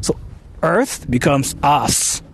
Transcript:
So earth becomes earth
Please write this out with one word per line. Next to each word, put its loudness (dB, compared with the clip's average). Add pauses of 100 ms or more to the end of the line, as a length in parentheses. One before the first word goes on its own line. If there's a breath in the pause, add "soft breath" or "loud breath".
So -2 (460)
earth 0
becomes 2
earth 2 (120)